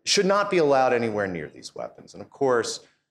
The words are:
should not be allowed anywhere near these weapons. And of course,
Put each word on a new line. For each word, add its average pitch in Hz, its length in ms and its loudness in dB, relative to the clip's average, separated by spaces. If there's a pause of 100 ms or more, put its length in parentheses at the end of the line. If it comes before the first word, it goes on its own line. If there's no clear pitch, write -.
should 185 220 2
not 202 240 0
be 185 80 2
allowed 131 340 4
anywhere 110 320 -2
near 85 240 -8
these - 240 -20
weapons. - 400 -14
And 92 80 -18
of - 80 -20
course, 123 520 0 (300)